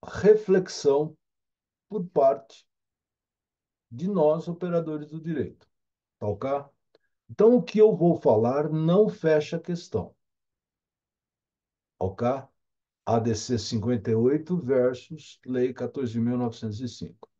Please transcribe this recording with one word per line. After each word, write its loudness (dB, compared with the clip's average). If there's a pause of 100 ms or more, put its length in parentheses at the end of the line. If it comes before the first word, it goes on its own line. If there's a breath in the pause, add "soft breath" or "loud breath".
reflexão 2 (720)
por -6
parte 0 (1200)
de -8
nós, 0
operadores -6
do -12
direito. -8 (520)
Tá -6
ok? -6 (800)
Então, 6
o 2
que -2
eu 8
vou 4
falar 2
não 4
fecha 0
a -4
questão. -6 (1800)
Ok? -4 (760)
A 2
D 0
C -4
cinquenta -4
e 2
oito 0
versus -4
Lei -2
quatorze -6
mil 0
novecentos -6
e -8
cinco. -14 (100)